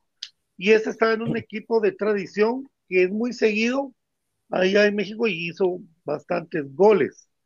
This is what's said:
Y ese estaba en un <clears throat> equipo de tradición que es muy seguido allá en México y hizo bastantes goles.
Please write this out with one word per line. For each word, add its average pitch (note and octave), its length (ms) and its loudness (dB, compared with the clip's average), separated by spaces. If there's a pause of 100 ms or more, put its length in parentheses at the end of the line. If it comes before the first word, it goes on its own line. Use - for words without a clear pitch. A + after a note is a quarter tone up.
(580)
Y F#3 140 2
ese A3 180 4
estaba A3+ 240 0
en A3 80 -2
un A#3 160 -4
<clears throat> - 0 -
equipo A3+ 420 -4
de G3+ 140 2
tradición G#3 760 -2 (200)
que F#3 140 4
es F3+ 80 0
muy A#3 220 -4
seguido A#3+ 600 0 (560)
allá G3 380 2
en G#3 80 -2
México G#3+ 320 -4
y E3+ 220 -4
hizo F3+ 300 -2 (240)
bastantes D#3 600 -6 (120)
goles. F#3 540 2 (160)